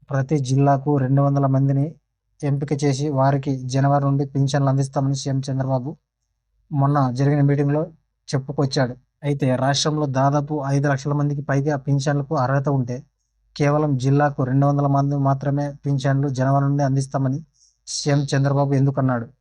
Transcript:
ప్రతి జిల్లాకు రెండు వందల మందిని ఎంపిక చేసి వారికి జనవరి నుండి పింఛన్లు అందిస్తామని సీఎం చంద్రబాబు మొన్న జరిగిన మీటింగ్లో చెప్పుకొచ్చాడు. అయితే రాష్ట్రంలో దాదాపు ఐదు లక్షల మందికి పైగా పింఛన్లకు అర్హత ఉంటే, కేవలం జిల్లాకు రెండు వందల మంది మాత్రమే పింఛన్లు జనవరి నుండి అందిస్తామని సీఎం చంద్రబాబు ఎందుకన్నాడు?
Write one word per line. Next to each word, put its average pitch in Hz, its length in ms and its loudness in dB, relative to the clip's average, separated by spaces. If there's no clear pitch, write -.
ప్రతి 135 300 0
జిల్లాకు 139 580 2
రెండు 139 240 2
వందల 139 260 2
మందిని 139 380 2
ఎంపిక 143 360 -2
చేసి 143 320 0
వారికి 139 440 0
జనవరి 139 380 2
నుండి 139 220 0
పింఛన్లు 139 440 0
అందిస్తామని 135 460 -2
సీఎం 135 240 -4
చంద్రబాబు 135 540 -4
మొన్న 143 260 2
జరిగిన 143 300 0
మీటింగ్లో 143 420 0
చెప్పుకొచ్చాడు. 135 680 -2
అయితే 143 320 -2
రాష్ట్రంలో 143 560 0
దాదాపు 143 420 0
ఐదు 139 220 0
లక్షల 143 260 -2
మందికి 147 300 -2
పైగా 143 340 -2
పింఛన్లకు 139 600 -2
అర్హత 135 320 0
ఉంటే, 127 300 -2
కేవలం 147 420 0
జిల్లాకు 143 460 2
రెండు 135 220 2
వందల 143 220 2
మంది 139 360 0
మాత్రమే 139 440 0
పింఛన్లు 139 480 0
జనవరి 135 360 2
నుండి 143 180 0
అందిస్తామని 135 580 -2
సీఎం 143 360 0
చంద్రబాబు 139 500 0
ఎందుకన్నాడు? 131 540 0